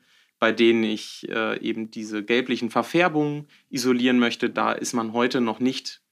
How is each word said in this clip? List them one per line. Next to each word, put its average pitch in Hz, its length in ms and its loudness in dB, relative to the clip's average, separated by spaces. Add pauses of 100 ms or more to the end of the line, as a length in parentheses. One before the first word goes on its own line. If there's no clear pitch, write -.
(380)
bei 113 160 2
denen 113 300 6
ich, - 440 -4
äh, 110 320 -4
eben 110 320 -6
diese 107 320 -8
gelblichen 120 460 0
Verfärbungen 151 760 0 (220)
isolieren 123 500 2
möchte, 117 320 0
da 110 200 0
ist - 220 -4
man 113 180 -2
heute 123 300 0
noch 113 180 -2
nicht, - 420 -4 (100)